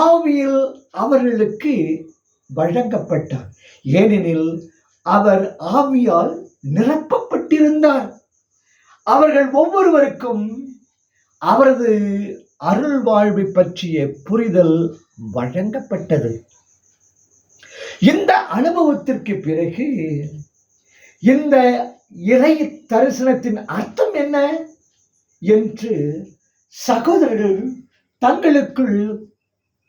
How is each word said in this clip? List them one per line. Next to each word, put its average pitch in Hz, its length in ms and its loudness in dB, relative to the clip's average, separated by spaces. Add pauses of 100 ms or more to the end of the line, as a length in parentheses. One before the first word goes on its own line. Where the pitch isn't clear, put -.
ஆவியில் 294 600 2 (440)
அவர்களுக்கு 247 720 0 (760)
வழங்கப்பட்டார். 165 960 -4 (360)
ஏனெனில் 165 640 2 (580)
அவர் 190 400 2 (300)
ஆவியால் 247 580 2 (400)
நிரப்பப்பட்டிருந்தார். 302 1400 0 (960)
அவர்கள் 277 420 4 (120)
ஒவ்வொருவருக்கும் 311 840 2 (1000)
அவரது 240 480 4 (800)
அருள் 269 380 0
வாழ்வை 208 360 2 (120)
பற்றிய 170 500 0 (200)
புரிதல் 180 520 2 (560)
வழங்கப்பட்டது. 160 960 -4 (1800)
இந்த 392 220 2 (240)
அனுபவத்திற்கு 277 760 -2 (120)
பிறகு 170 420 -4 (1300)
இந்த 277 340 4 (760)
இறை 285 220 4 (380)
தரிசனத்தின் 240 680 0 (160)
அர்த்தம் 403 460 -2
என்ன 285 160 -2 (1040)
என்று 214 520 0 (800)
சகோதரர்கள் 226 840 0 (640)
தங்களுக்குள் 262 760 2 (920)